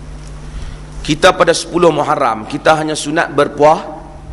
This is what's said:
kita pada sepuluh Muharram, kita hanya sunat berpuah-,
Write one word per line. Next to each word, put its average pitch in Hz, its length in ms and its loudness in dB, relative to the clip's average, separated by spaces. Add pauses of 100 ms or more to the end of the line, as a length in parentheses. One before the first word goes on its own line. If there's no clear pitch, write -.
(1040)
kita 180 320 4
pada 170 160 4
sepuluh 165 400 2
Muharram, 131 560 0
kita 156 320 2
hanya 156 160 -2
sunat 147 400 -2
berpuah-, 147 480 4 (500)